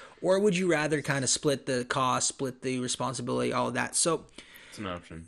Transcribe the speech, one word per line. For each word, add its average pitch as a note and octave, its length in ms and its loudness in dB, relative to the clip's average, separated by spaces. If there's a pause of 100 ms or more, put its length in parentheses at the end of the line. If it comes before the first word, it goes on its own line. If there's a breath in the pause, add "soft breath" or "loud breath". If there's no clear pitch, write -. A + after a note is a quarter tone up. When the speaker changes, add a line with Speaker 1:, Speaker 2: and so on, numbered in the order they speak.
(220 loud breath)
Speaker 1:
Or F#3 180 4
would G3+ 160 4
you F#3 140 2
rather D3+ 320 2
kinda C#3 240 0
split - 400 0
the B2 200 -2
cost, B2 420 2
split B2+ 340 -6
the B2+ 180 -2
responsibility, B2 720 -2
all B2 180 0
of A#2+ 40 -4
that? A#2+ 220 -2
So E3 300 0 (440 loud breath)
Speaker 2:
It's - 80 -18
an G#2+ 100 -6
option. E2+ 400 -10